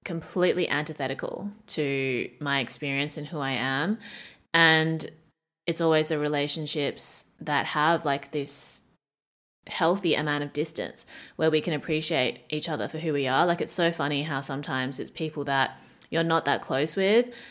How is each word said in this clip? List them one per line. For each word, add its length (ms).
completely 640
antithetical 840
to 600
my 200
experience 560
and 100
who 120
I 140
am. 460
And 560
it's 140
always 280
the 100
relationships 1080
that 260
have, 380
like, 280
this 500
healthy 480
amount 280
of 100
distance 540
where 140
we 100
can 140
appreciate 720
each 200
other 200
for 100
who 140
we 160
are. 180
Like, 140
it's 120
so 200
funny 320
how 160
sometimes 580
it's 120
people 340
that 340
you're 140
not 220
that 140
close 360
with 360